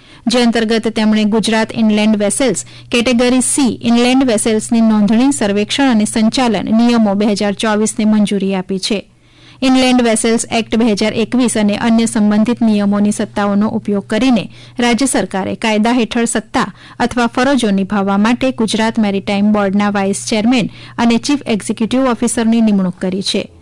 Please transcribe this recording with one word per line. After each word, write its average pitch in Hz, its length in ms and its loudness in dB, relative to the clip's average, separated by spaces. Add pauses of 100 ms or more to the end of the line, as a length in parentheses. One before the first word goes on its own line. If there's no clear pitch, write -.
(260)
જે 240 160 2
અંતર્ગત 226 460 0
તેમણે 214 360 0
ગુજરાત 220 500 0
ઇનલેન્ડ 214 420 2
વેસલ્સ 208 480 0 (280)
કેટેગરી 247 480 2
સી 247 420 0
ઇનલેન્ડ 240 420 2
વેસલ્સની 220 560 0
નોંધણી, 220 520 2
સર્વેક્ષણ 208 580 -2
અને 214 140 2
સંચાલન 220 720 0
નિયમો 233 380 2
બે 202 120 0
હજાર 208 260 0
ચોવીસને 214 520 -2
મંજૂરી 202 500 0
આપી 190 240 -4
છે. 196 280 -6 (560)
ઇનલેન્ડ 254 400 2
વેસલ્સ 226 480 0
એક્ટ 226 260 -2
બે 226 80 2
હજાર 214 280 0
એકવીસ 233 440 0
અને 208 200 0
અન્ય 226 300 2
સંબંધિત 214 560 0
નિયમોની 208 500 2
સત્તાઓનો 208 560 -2
ઉપયોગ 202 380 -4
કરીને 220 440 0 (280)
રાજ્ય 240 280 0
સરકારે 202 480 -4
કાયદા 214 380 0
હેઠળ 233 320 0
સત્તા 220 480 -4 (260)
અથવા 240 280 0
ફરજો 254 440 0
નિભાવવા 196 480 -2
માટે 247 320 0
ગુજરાત 226 480 -2
મેરીટાઇમ 202 540 0
બોર્ડના 208 380 0
વાઇસ 196 380 -4
ચેરમેન 226 420 0 (280)
અને 233 200 2
ચીફ 285 280 -2
એક્ઝિક્યુટિવ 220 540 -2
ઓફિસરની 233 600 0
નિમણૂક 196 380 2
કરી 185 240 -4
છે. - 280 -4 (120)